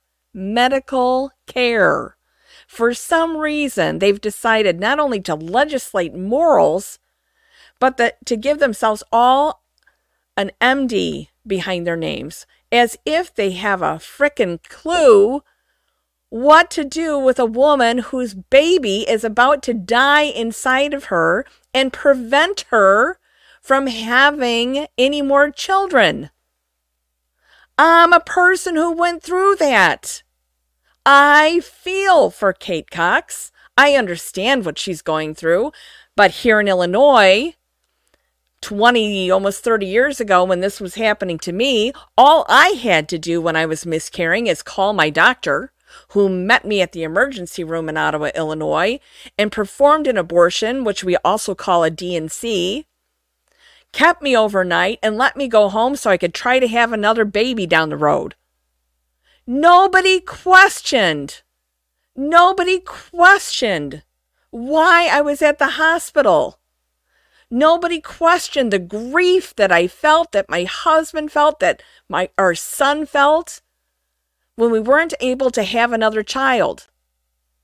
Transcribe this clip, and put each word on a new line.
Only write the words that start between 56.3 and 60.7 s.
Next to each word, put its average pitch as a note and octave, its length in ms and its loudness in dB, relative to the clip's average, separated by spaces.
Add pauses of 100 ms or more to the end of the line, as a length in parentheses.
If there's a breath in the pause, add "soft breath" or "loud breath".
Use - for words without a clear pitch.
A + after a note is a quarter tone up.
try B3+ 260 -2
to B3+ 80 0
have A#3 260 -2
another G#3+ 320 0
baby G#3+ 400 -4
down D#3+ 240 0
the D3+ 80 -8
road. D3 380 -2 (1080)
Nobody F4+ 760 4
questioned, A3 1200 2 (720)